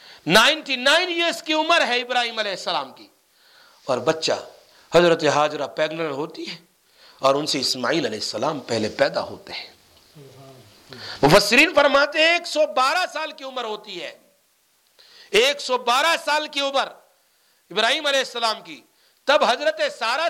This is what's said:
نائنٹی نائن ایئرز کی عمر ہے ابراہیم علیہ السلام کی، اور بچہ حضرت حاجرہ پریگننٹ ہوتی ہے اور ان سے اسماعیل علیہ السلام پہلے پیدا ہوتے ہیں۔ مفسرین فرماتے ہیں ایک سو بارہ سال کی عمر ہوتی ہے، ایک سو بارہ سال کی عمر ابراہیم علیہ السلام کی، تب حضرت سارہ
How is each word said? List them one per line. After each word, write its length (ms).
نائنٹی 500
نائن 320
ایئرز 340
کی 100
عمر 340
ہے 140
ابراہیم 380
علیہ 120
السلام 420
کی، 160
اور 140
بچہ 340
حضرت 300
حاجرہ 420
پریگننٹ 460
ہوتی 380
ہے 60
اور 160
ان 120
سے 140
اسماعیل 460
علیہ 120
السلام 420
پہلے 280
پیدا 320
ہوتے 320
ہیں۔ 240
مفسرین 520
فرماتے 440
ہیں 140
ایک 140
سو 200
بارہ 460
سال 200
کی 120
عمر 200
ہوتی 380
ہے، 160
ایک 300
سو 180
بارہ 460
سال 240
کی 120
عمر 260
ابراہیم 360
علیہ 120
السلام 440
کی، 180
تب 200
حضرت 360
سارہ 320